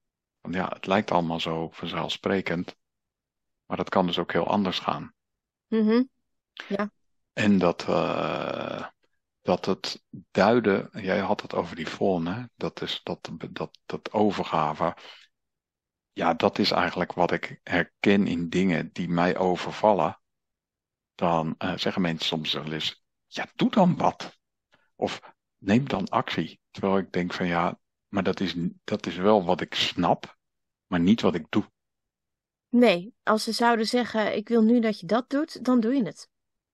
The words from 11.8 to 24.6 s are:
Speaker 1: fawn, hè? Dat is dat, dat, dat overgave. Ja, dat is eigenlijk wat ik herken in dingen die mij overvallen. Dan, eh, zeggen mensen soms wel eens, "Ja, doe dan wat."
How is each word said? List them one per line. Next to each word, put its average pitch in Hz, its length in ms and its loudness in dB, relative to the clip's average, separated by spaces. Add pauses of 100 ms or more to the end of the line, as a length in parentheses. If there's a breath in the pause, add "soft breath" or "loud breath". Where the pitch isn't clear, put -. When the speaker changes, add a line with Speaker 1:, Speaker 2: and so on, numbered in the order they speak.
Speaker 1:
fawn, 92 380 -2
hè? 104 180 -6 (120)
Dat - 260 -8
is - 220 -8
dat, - 280 -8 (200)
dat, - 340 -10
dat - 260 -10
overgave. 85 840 0 (1160 loud breath)
Ja, - 220 0
dat - 260 0
is 101 120 2
eigenlijk 87 420 0
wat 87 180 2
ik - 320 -6
herken 98 640 2
in 85 220 -4
dingen 85 420 0
die 87 180 -6
mij 87 280 2
overvallen. 92 840 2 (920)
Dan, 82 420 0
eh, 90 200 -4
zeggen - 240 -2
mensen 82 260 -2
soms 78 260 -4
wel 76 180 -6
eens, - 320 -6 (240)
"Ja, - 280 -8
doe 233 140 0
dan 180 280 4
wat." - 420 -4 (560)